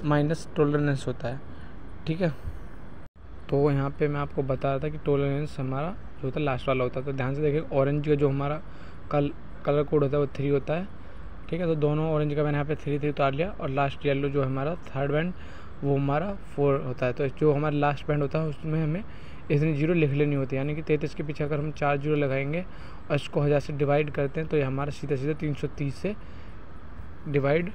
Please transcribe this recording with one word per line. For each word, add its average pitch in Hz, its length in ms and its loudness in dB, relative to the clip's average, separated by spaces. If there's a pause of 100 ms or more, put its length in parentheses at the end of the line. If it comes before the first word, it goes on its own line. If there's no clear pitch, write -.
minus 147 500 4
tolerance 147 520 4
होता 127 200 -4
है, 127 120 -4 (680)
ठीक 160 140 -2
है। 175 80 4 (1200)
तो 143 220 4
यहाँ 139 200 2
पे 147 160 0
मैं 147 120 -2
आपको 143 240 -2
बता 135 260 0
रहा 135 100 0
था 151 100 -2
कि 151 80 -6
tolerance 143 640 0
हमारा 135 300 -2
जो - 320 -8
होता 135 180 -2
है 151 60 2
last 131 220 0
वाला 131 160 2
होता 127 160 -2
है। 131 60 -4
तो 143 80 -2
ध्यान 131 220 0
से 147 60 -2
देखिए 151 200 2 (120)
orange 143 340 4
का 147 80 6
जो 143 140 4
हमारा 143 320 0 (500)
कल-, 143 200 2 (340)
color 147 180 4
कोड 147 200 4
होता 139 140 2
है 147 40 6
वो 139 80 2
थ्री 139 200 -2
होता 143 240 2
है, 180 140 -2 (640)
ठीक 165 120 -2
है। 175 60 2
तो 165 100 4
दोनों 151 340 4
orange 151 240 2
का 151 80 2
मैंने 147 140 2
यहाँ 143 100 0
पे 151 80 0
थ्री 143 240 -2
थ्री 147 100 0
उतार 139 240 2
लिया 147 180 0
और - 200 -4
last 139 340 0
yellow 139 240 2
जो 139 140 2
हमारा 135 320 -2 (120)
third 139 240 -2
band 165 220 0 (500)
वो 139 120 4
हमारा 147 380 0 (140)
फ़ोर 143 340 2
होता 127 240 -2
है। 123 80 0
तो 143 160 0
जो 151 240 4
हमारा 147 240 2
last 147 300 2
band 147 140 2
होता 143 180 0
है 160 80 0
उसमें 156 360 -2
हमें 160 200 -2 (480)
इतनी 156 220 4
zero 156 200 2
लिख 156 180 4
लेनी 147 240 2
होती 135 200 0
है, 135 60 0
यानी 147 140 -2
कि 160 80 -4
तैंतीस 151 320 0
के 165 80 -4
पीछे 151 200 -4
अगर 147 160 0
हम 151 140 -2
चार 143 240 2
zero 147 200 0
लगाएंगे 143 480 0 (360)
और - 140 0
इसको 147 260 0
हज़ार 147 180 4
से 151 140 -4
divide 143 380 2
करते 143 280 -2
हैं 160 100 -4
तो 160 80 2
ये 143 60 4
हमारा 135 280 -2
सीधा 143 240 -2
सीधा 139 200 0
तीन 151 180 -2
सौ 143 160 -2
तीस 139 260 -4
से 202 200 -4 (1120)
divide 147 480 2